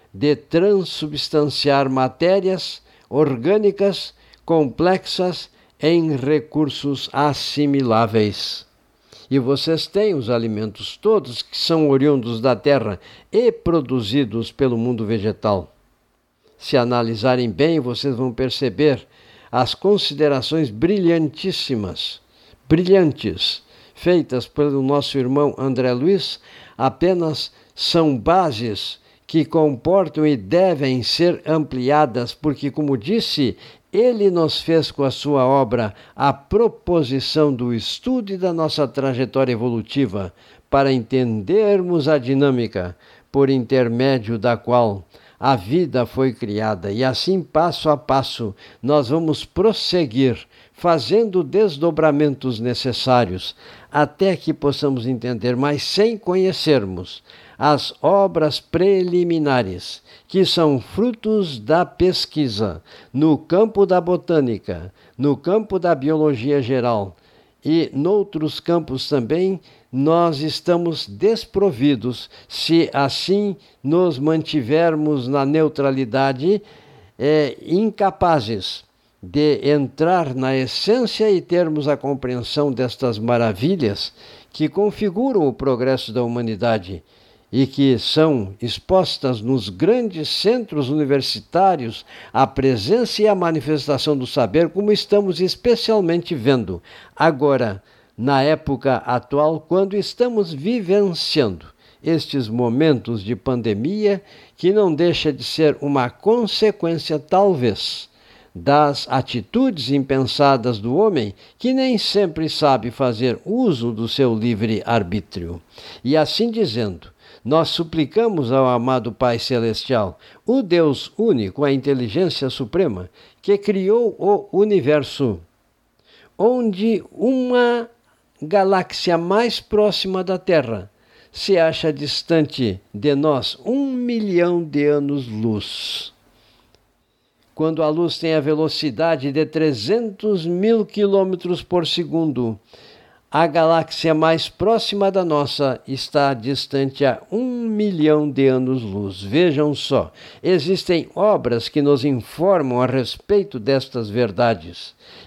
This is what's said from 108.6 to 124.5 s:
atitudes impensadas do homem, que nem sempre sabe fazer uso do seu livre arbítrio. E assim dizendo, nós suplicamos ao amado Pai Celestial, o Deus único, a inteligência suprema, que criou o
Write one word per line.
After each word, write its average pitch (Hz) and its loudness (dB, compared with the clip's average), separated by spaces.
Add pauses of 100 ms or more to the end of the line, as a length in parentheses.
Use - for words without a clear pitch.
atitudes 139 -2
impensadas 135 2
do 120 -4
homem, 160 0 (220)
que 247 -2
nem 262 2
sempre 160 -2
sabe 131 0
fazer 123 -2
uso 170 0
do 113 -4
seu 123 2
livre 110 0
arbítrio. 87 -4 (420)
E 139 2
assim 208 0
dizendo, 117 -4 (300)
nós 156 2
suplicamos 160 -2
ao 135 4
amado 123 0
Pai 117 0
Celestial, 113 -2 (260)
o 262 2
Deus 165 0
único, 139 0
a 139 2
inteligência 135 -2
suprema, 117 -4 (320)
que 202 2
criou 202 0
o 202 0